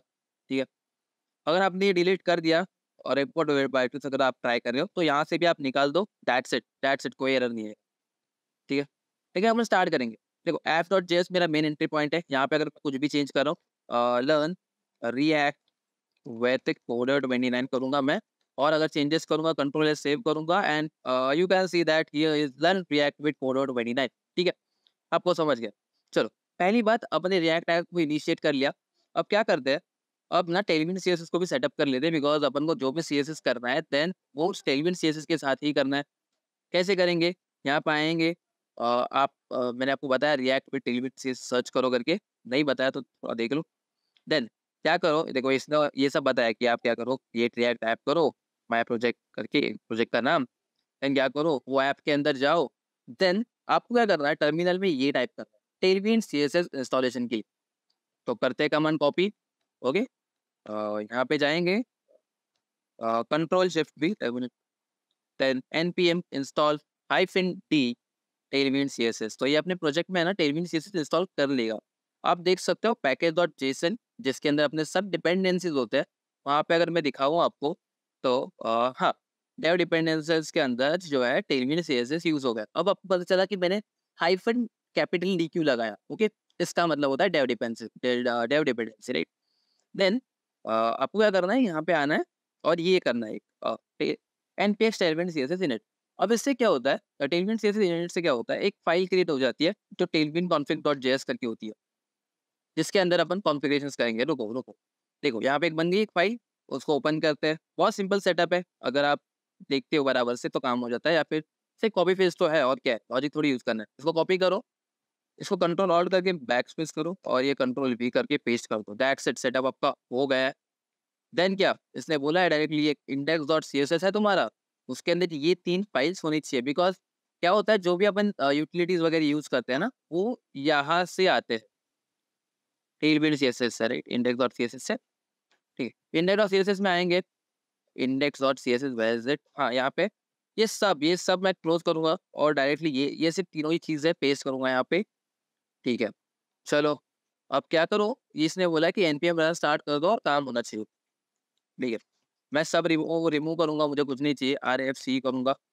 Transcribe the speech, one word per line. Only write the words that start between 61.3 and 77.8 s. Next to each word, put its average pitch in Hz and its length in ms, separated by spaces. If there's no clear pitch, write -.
जाएंगे, 170 400
अ, 113 180
कंट्रोल 165 480
शिफ्ट 160 300
भी, 160 140
then 135 200
एनपीएम 170 500
install 147 440
hyphen 185 440
D 127 200
Tailwind 139 360
सीएसएस। 113 480
तो 131 80
ये 143 100
अपने 160 200
प्रोजेक्ट 165 360
में 180 100
है 165 40
ना, 175 60
Tailwind 165 360
सीएसएस 160 280
इंस्टॉल 165 300
कर 143 240
लेगा। 113 300
आप 175 120
देख 180 220
सकते - 280
हो 233 180
package 160 340
dot 175 120
json, 170 340
जिसके 131 280
अंदर 147 140
अपने 151 220
सब 190 240
डिपेंडेंसीज 180 640
होते 131 260
हैं, 160 80
वहाँ 147 160
पे 170 120
अगर 165 140
मैं 170 140
दिखाऊँ 139 400
आपको, 139 360